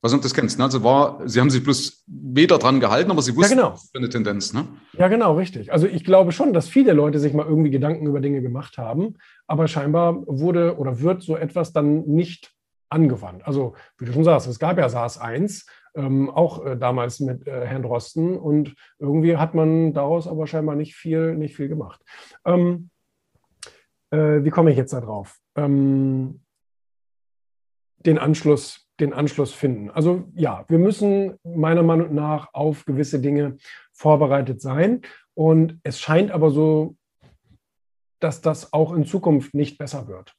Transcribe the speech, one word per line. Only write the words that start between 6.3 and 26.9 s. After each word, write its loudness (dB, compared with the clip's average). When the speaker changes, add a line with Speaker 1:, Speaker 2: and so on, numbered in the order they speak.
Speaker 2:
schon, 2
dass 0
viele 6
Leute 2
sich 0
mal -2
irgendwie 2
Gedanken -2
über -2
Dinge -2
gemacht -10
haben, -6
aber 0
scheinbar -2
wurde 0
oder -4
wird 0
so -4
etwas -6
dann 0
nicht -2
angewandt. 0
Also -4
wie -12
du -8
schon 2
sagst, 4
es -8
gab -2
ja 2
sars -6
eins, -6
ähm, -2
auch, -2
äh, -8
damals -4
mit, -8
äh, -8
Herrn -8
Drosten -4
und -2
irgendwie 2
hat -2
man 2
daraus -2
aber -6
scheinbar -4
nicht -6
viel, -2
nicht -6
viel -6
gemacht. -10
Ähm, 0
äh, 2
wie 2
komme 4
ich 4
jetzt -2
da -6
drauf? -12
Ähm, 0